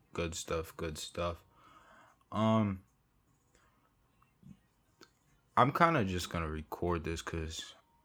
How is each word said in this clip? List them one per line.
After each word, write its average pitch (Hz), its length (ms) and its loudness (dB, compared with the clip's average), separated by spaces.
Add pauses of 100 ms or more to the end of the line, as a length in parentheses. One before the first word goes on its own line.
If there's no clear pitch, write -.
(140)
good 85 200 -2
stuff, - 440 -4
good 80 180 -4
stuff. 87 400 -4 (960)
Um, 107 480 2 (2750)
I'm 123 140 8
kinda 165 340 4
just 92 240 -2
gonna 82 180 -2
record 80 560 -2
this 82 160 -4
'cause, - 540 -8 (300)